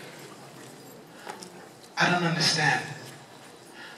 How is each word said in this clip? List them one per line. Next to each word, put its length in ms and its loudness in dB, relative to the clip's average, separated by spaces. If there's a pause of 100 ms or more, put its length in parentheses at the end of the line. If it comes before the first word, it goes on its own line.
(2000)
I 140 6
don't 120 6
understand. 600 4 (1120)